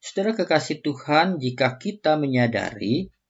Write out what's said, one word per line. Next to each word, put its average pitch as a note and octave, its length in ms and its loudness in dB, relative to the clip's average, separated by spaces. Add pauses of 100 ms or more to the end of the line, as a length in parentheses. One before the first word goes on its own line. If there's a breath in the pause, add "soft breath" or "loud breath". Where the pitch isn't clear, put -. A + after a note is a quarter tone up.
Saudara G#3 320 -2
kekasih D#3+ 480 0
Tuhan, D#3 560 0
jika B2+ 400 0
kita D#3 400 0
menyadari A#2+ 960 0 (140)